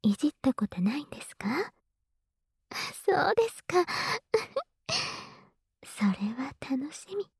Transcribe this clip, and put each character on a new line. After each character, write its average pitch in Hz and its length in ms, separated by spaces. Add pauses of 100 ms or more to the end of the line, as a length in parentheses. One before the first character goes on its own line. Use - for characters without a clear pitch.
い 208 120
じ 302 140
っ - 120
た 262 120
こ 214 140
と - 120
な 208 160
い 294 80
ん - 60
で - 120
す - 140
か？ 269 380 (1300)
そ 381 260
う - 40
で 453 140
す - 160
か。 349 180
<laughs> - 40 (2000)
そ - 220
れ 196 60 (240)
は 262 260
楽 269 320
し - 220
み。 403 140 (100)